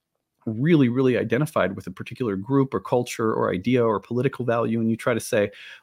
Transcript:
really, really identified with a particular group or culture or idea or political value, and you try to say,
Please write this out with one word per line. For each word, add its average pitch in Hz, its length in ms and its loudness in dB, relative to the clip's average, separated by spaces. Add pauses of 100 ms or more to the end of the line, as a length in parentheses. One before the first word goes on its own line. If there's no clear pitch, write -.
(460)
really, 135 420 4
really 123 300 2
identified 113 580 0
with 104 120 -12
a 87 40 -10
particular 117 460 -6
group 135 360 0
or 98 60 -2
culture 117 540 -2
or 110 200 0
idea 120 320 2
or 107 140 2
political 123 460 -4
value, 117 340 0
and 113 100 0
you 113 60 2
try 123 180 -2
to 110 60 0
say, 104 320 0 (320)